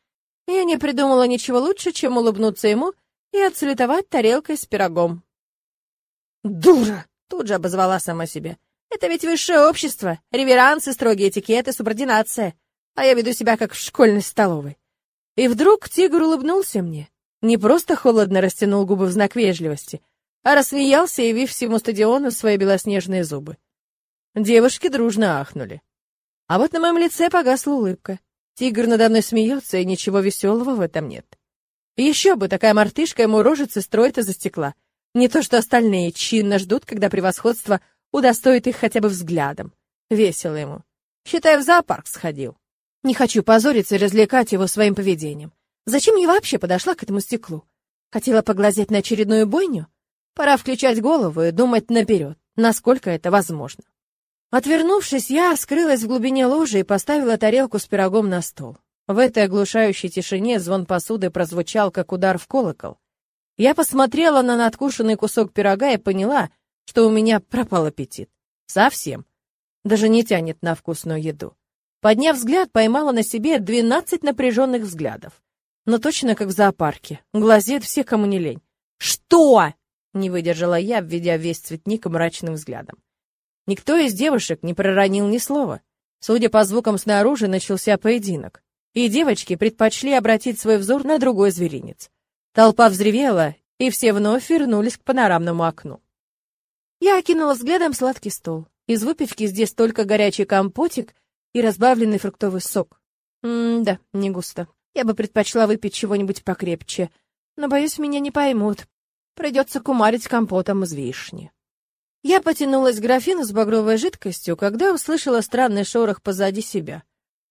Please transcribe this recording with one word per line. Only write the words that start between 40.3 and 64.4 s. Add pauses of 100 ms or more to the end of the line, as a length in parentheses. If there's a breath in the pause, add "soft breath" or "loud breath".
ему. (440)
Считай,
в
зоопарк
сходил. (460)
Не
хочу
позориться
и
развлекать
его
своим
поведением. (340)
Зачем
я
вообще
подошла
к
этому
стеклу? (480)
Хотела
поглазеть
на
очередную
бойню? (480)
Пора
включать
голову
и
думать
наперёд, (180)
насколько
это
возможно. (640)
Отвернувшись,
я
скрылась
в
глубине
ложи
и
поставила
тарелку
с
пирогом
на
стол. (320)
В
этой
оглушающей
тишине
звон
посуды
прозвучал,
как
удар
в
колокол. (600)
Я
посмотрела